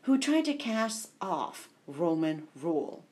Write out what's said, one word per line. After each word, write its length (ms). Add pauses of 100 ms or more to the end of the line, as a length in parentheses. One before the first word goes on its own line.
Who 140
tried 280
to 80
cast 560 (120)
off 480 (180)
Roman 640 (120)
rule. 500